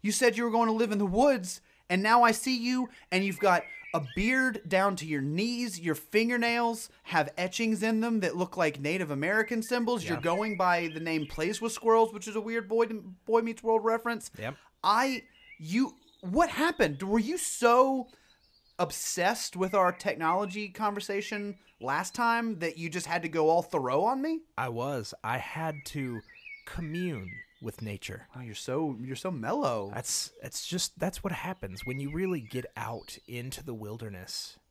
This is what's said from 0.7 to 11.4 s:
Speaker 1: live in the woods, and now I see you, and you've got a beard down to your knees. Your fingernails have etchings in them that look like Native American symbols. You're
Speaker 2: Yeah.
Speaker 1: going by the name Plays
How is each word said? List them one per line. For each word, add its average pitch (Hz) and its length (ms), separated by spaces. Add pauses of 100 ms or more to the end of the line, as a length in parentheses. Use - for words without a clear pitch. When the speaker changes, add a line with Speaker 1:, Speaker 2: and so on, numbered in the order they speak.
Speaker 1:
live 220 200
in 208 60
the 202 80
woods, 214 540 (280)
and 185 140
now 226 200
I 233 100
see 254 240
you, 247 320 (240)
and 185 120
you've 196 140
got 180 260 (280)
a 165 100 (120)
beard 247 540
down 190 280
to 151 100
your 151 140
knees. 202 600
Your 165 160
fingernails 233 920 (160)
have 156 320
etchings 190 460
in 220 180
them 226 200
that 170 160
look 180 200
like 156 240
Native 160 300
American 208 520
symbols. 233 420
You're 170 120
Speaker 2:
Yeah. 143 60
Speaker 1:
going 196 340
by 175 380
the 160 60
name 160 260
Plays 170 340